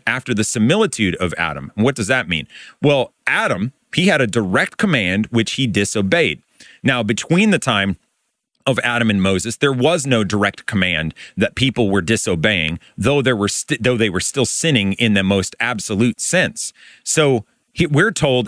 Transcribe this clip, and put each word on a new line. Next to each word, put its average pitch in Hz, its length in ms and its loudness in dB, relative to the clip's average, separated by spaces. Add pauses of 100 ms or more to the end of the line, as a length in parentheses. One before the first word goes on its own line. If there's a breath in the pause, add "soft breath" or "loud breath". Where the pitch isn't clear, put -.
after 123 260 -4
the 104 120 0
similitude 117 720 0
of 87 200 -2
Adam. 73 380 -6
What 127 200 2
does 104 120 -4
that 123 220 -2
mean? 78 180 -4 (340 loud breath)
Well, 143 300 2 (160)
Adam, 131 460 -2 (200)
he 180 140 2
had 156 140 4
a 120 60 2
direct 107 500 -2
command 107 480 0
which 113 280 0
he 135 140 0
disobeyed. 104 760 0 (420 loud breath)
Now, 127 200 0
between 170 480 2
the 160 80 2
time 98 380 0 (680)
of 135 140 0
Adam 117 300 0
and 101 120 2
Moses, 95 360 0
there 139 160 2
was 139 340 2
no 117 160 2
direct 98 420 -2
command 87 480 -2 (220 loud breath)
that 101 200 0
people 123 340 0
were 98 120 2
disobeying, 87 760 -2 (180 soft breath)
though 139 240 0
there 127 140 2
were 101 140 0
st-, - 340 -6
though 123 140 2
they 107 120 2
were 87 120 -4
still - 240 -2
sinning 104 480 0
in 110 200 2
the 98 100 2
most 95 360 0
absolute 117 640 -2
sense. - 500 -2 (320 loud breath)
So 135 420 0 (280)
he, 160 120 0
we're 160 260 2
told 123 360 0